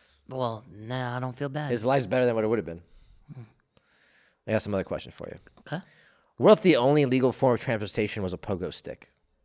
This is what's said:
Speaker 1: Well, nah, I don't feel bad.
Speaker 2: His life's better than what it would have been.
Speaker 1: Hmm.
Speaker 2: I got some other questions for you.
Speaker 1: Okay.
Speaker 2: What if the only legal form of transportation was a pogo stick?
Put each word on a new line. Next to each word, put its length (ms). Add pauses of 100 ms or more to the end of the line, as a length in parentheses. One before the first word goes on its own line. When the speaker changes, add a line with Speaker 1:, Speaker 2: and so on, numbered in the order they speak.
(300)
Speaker 1:
Well, 420
nah, 460
I 20
don't 180
feel 120
bad. 220
Speaker 2:
His 140
life's 220
better 180
than 100
what 80
it 40
would 120
have 60
been. 160 (520)
Speaker 1:
Hmm. 80 (1080)
Speaker 2:
I 40
got 100
some 120
other 100
questions 320
for 120
you. 100 (220)
Speaker 1:
Okay. 220 (560)
Speaker 2:
What 160
if 80
the 160
only 280
legal 260
form 240
of 60
transportation 600
was 100
a 40
pogo 360
stick? 380 (320)